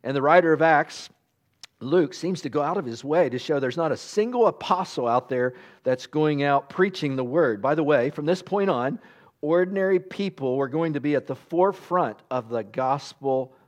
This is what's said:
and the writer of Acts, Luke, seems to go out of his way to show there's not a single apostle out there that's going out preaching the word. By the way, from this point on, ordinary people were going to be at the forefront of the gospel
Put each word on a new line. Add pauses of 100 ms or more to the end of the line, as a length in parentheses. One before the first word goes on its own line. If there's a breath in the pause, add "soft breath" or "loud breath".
and
the
writer
of
Acts, (720)
Luke,
seems
to
go
out
of
his
way
to
show
there's
not
a
single
apostle
out
there (300 loud breath)
that's
going
out
preaching
the
word.
By
the
way,
from
this
point
on, (420 soft breath)
ordinary
people
were
going
to
be
at
the
forefront (140)
of
the
gospel (140 soft breath)